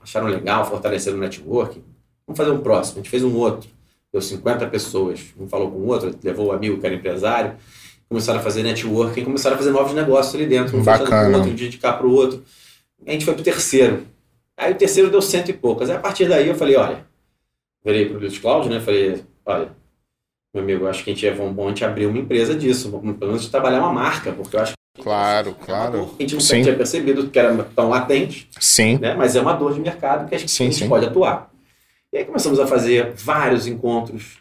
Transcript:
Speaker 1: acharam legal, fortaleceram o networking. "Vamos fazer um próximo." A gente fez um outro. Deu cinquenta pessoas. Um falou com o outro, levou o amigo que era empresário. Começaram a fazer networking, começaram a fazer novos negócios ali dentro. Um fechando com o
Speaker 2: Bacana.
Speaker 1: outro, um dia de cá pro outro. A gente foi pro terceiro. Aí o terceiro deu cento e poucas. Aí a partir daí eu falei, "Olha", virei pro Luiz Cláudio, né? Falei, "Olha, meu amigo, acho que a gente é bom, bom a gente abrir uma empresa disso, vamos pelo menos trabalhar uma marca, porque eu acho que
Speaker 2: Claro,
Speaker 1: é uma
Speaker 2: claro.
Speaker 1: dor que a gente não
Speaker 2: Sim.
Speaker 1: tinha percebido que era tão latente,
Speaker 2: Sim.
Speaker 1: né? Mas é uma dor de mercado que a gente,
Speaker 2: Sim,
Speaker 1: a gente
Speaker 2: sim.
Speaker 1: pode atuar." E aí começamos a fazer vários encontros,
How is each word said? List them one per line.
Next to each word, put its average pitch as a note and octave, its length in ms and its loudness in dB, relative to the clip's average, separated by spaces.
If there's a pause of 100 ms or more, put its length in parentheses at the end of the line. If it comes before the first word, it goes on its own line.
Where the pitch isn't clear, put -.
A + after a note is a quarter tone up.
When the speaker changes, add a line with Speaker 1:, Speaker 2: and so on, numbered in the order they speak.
Speaker 1:
acharam A2 240 -6
legal, G2 420 -2
fortaleceram G2 480 -4
o F#2+ 40 -6
networking. G2 600 -4 (440)
"Vamos - 120 -12
fazer D3+ 120 2
um C#3 100 0
próximo." A2 380 0
A G2 40 -10
gente - 80 -18
fez B2+ 120 0
um B2 140 2
outro. A#2 320 -2 (440)
Deu G2 100 -2
cinquenta A2+ 440 -4
pessoas. F#2+ 540 -4 (180)
Um G2 80 -12
falou F#2+ 240 -4
com F#2+ 80 -12
o G2 80 -6
outro, G2 360 -2
levou G2 260 -4
o G2 40 0
amigo G2+ 260 -4
que - 80 -6
era F#2+ 80 -4
empresário. F#2+ 580 -2 (560)
Começaram A2 320 -2
a - 20 -6
fazer A2 200 -2
networking, A2+ 640 -2
começaram C3 320 0
a - 20 -6
fazer C#3 120 2
novos C#3 240 2
negócios C3+ 400 2
ali D3+ 120 -4
dentro. B2+ 320 0
Um A2 60 2
fechando A2 160 8
com C#3 40 -2
o - 60 0
Speaker 2:
Bacana. G#2+ 280 6
Speaker 1:
outro, F#2+ 140 2
um - 20 -6
dia A#2+ 140 -6
de - 100 -14
cá B2 140 0
pro B2 200 2
outro. C3 300 4 (640)
A - 60 -8
gente D3+ 120 -4
foi D#3 100 0
pro - 80 -6
terceiro. - 640 2 (520)
Aí F3 160 0
o F#3+ 40 -2
terceiro F#3+ 340 4
deu G3+ 100 4
cento F3 280 0
e F#3 40 -4
poucas. A#2+ 380 -2
Aí F3 60 -2
a - 20 -8
partir - 300 0
daí D3+ 200 4
eu E3+ 60 2
falei, C#3 220 4
"Olha", - 280 0 (800)
virei G#2 240 2
pro G#2 120 -8
Luiz G2 180 -8
Cláudio, B2+ 320 2
né? A2+ 80 -2
Falei, G2 440 0 (220)
"Olha, F2 240 -2 (840)
meu G2 80 -4
amigo, F#2+ 240 -2
acho F#2+ 160 -4
que - 80 -6
a F#2+ 40 -6
gente G#2+ 120 -4
é F#2+ 80 2
bom, G2 180 -6
bom G2+ 140 -6
a - 40 -2
gente G#2 140 -4
abrir G#2 220 -2
uma G#2+ 120 -2
empresa B2 360 0
disso, B2+ 340 0
vamos G2+ 280 -6
pelo G2+ 160 -4
menos A2+ 160 -4
trabalhar C3 320 0
uma A#2+ 120 0
marca, C3 380 -2
porque - 240 -8
eu G#2+ 60 0
acho A2 120 -2 (240)
que - 60 -20
Speaker 2:
Claro, G#2 460 0
Speaker 1:
é - 20 -6
uma - 160 -14
Speaker 2:
claro. G#2+ 320 -4
Speaker 1:
dor F#2 120 -4
que - 120 -10
a C#3 40 -2
gente C#3+ 80 -4
não D3 60 -2
Speaker 2:
Sim. B2 220 4
Speaker 1:
tinha C3 140 6
percebido C#3 520 0
que - 100 -10
era A#2+ 140 6 (220)
tão A2+ 140 2
latente, B2+ 600 0 (120)
Speaker 2:
Sim. A2+ 380 4
Speaker 1:
né? A#2+ 200 -2
Mas B2 160 2
é B2 60 4
uma D#3+ 140 2
dor C#3+ 200 0
de D#3 60 -4
mercado D3 480 -4
que - 80 -6
a - 20 -6
gente, - 140 -6
Speaker 2:
Sim, B2 160 0
Speaker 1:
a - 20 2
gente - 140 -2
Speaker 2:
sim. G#2 40 -2
Speaker 1:
pode D#3 180 4
atuar." - 440 0 (600)
E C#3 60 -4
aí C3+ 60 -4
começamos D3+ 360 0
a C#3 60 2
fazer A#2+ 500 2
vários C3 500 0
encontros, A2+ 760 -4